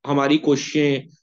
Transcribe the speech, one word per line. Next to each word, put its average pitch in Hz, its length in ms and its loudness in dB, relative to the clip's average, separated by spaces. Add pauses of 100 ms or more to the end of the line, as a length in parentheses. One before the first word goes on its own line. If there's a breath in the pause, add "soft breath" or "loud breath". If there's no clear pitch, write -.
हमारी 143 320 2
कोशिशें, 143 680 -2 (140)